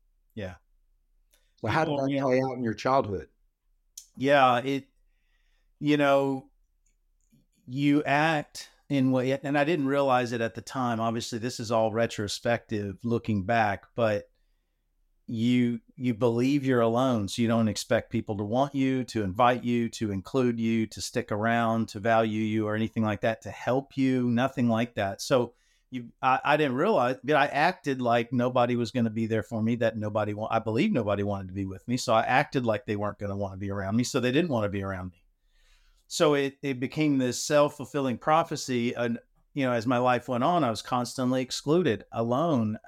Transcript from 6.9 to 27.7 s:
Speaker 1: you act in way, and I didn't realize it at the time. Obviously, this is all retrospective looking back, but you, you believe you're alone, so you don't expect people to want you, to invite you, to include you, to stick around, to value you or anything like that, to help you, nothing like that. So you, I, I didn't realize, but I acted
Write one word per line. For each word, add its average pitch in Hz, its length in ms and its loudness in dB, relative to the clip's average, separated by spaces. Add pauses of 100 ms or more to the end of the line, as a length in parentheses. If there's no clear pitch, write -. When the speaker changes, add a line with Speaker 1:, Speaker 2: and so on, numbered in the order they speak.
Speaker 1:
you 143 380 2
act 147 640 -2 (200)
in 131 220 2
way, 127 220 0 (100)
and 147 160 -2
I 143 60 4
didn't 147 240 0
realize 127 440 2
it 117 100 -2
at 113 120 -4
the 120 60 -14
time. 120 400 -4
Obviously, 113 380 -4
this 117 200 -8
is 113 140 -6
all 113 180 2
retrospective 110 1120 -4
looking 110 420 -2
back, 107 420 0 (100)
but 107 320 0 (1000)
you, 120 540 2 (160)
you 123 160 -2
believe 127 540 0
you're 123 160 4
alone, 117 460 2
so - 120 -4
you 113 80 2
don't 113 180 4
expect 107 460 -2
people 110 240 -4
to 104 80 -4
want 127 300 -2
you, 131 300 0
to 110 180 -4
invite 117 420 2
you, 120 240 0
to 107 240 -4
include 117 480 0
you, 113 280 0
to - 120 -14
stick - 320 -6
around, 113 560 0
to 110 100 -10
value 110 440 2
you 107 260 -2
or 107 80 -2
anything 110 260 -2
like 107 200 -2
that, 113 180 -2
to 104 100 -12
help 131 460 -4
you, 131 280 2
nothing 120 440 0
like 117 280 0
that. 98 260 -4
So 120 320 0 (340)
you, 120 220 -12 (100)
I, 131 240 2
I 143 140 4
didn't 139 180 0
realize, 147 480 2
but 147 120 2
I 143 100 4
acted 147 560 0